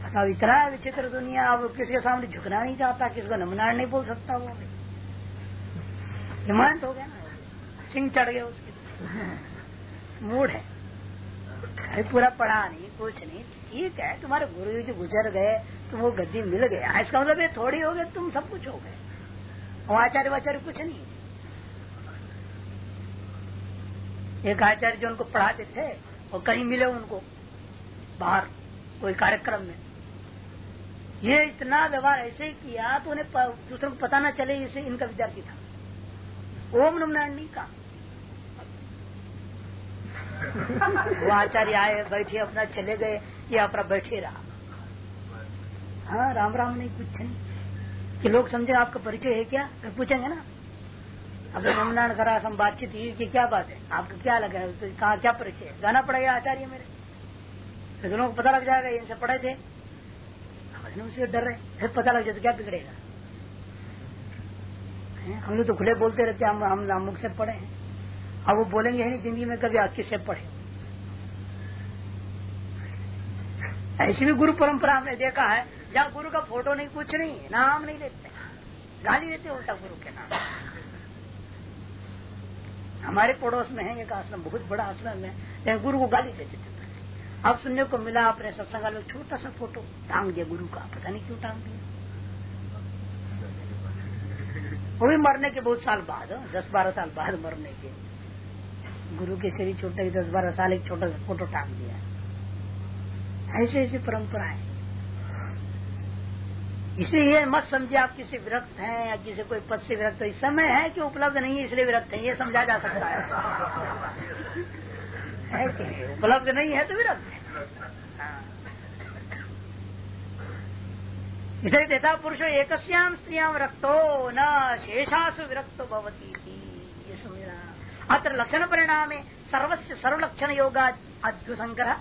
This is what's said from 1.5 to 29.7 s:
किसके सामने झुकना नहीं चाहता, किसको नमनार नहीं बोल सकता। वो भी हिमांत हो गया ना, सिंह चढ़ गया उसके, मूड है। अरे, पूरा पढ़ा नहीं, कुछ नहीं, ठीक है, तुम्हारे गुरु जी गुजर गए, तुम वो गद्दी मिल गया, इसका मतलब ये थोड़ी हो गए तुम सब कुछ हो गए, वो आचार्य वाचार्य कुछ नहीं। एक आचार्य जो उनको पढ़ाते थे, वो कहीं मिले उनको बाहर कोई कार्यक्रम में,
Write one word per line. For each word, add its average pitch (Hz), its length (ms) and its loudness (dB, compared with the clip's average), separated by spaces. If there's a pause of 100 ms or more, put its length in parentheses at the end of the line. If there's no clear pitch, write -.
किसके 247 240 2
सामने 247 280 2
झुकना 196 360 0
नहीं 262 120 -2
चाहता, 254 320 2
किसको 220 280 -2
नमनार 202 400 2
नहीं 254 120 2
बोल 262 180 2
सकता। 247 320 -4
वो 247 100 -4
भी 233 180 -8 (1800)
हिमांत 277 380 6
हो 262 100 -2
गया 269 120 -8
ना, - 80 -12 (800)
सिंह 269 160 2
चढ़ 247 200 6
गया 240 160 -2
उसके, - 260 -12 (1500)
मूड 247 240 4
है। - 140 -4 (1300)
अरे, 214 100 0
पूरा 247 260 8
पढ़ा 214 380 4
नहीं, 175 300 -10
कुछ 220 220 -6
नहीं, 311 240 -12
ठीक - 560 -8
है, - 220 -4
तुम्हारे 294 240 2
गुरु 190 260 -6
जी 226 220 -2
गुजर 208 380 2
गए, 202 260 4 (340)
तुम 226 80 -4
वो 240 120 6
गद्दी 190 300 -2
मिल 196 240 4
गया, 196 340 4
इसका 254 220 4
मतलब 302 180 6
ये 330 80 6
थोड़ी 269 320 2
हो 320 140 2
गए 339 100 0
तुम 349 280 -4
सब - 180 -2
कुछ 370 180 -8
हो 269 60 -8
गए, - 200 -10 (960)
वो 208 80 6
आचार्य 247 340 6
वाचार्य 277 300 0
कुछ 311 220 -8
नहीं। 320 200 -6 (3500)
एक 208 180 6
आचार्य 214 340 6
जो 226 100 -2
उनको 226 160 -2
पढ़ाते 220 420 4
थे, 302 220 -4 (440)
वो 190 80 -4
कहीं 226 240 2
मिले 247 220 4
उनको 226 360 -2 (1000)
बाहर 180 260 4 (560)
कोई 196 120 0
कार्यक्रम 208 480 4
में, 175 140 -10 (1500)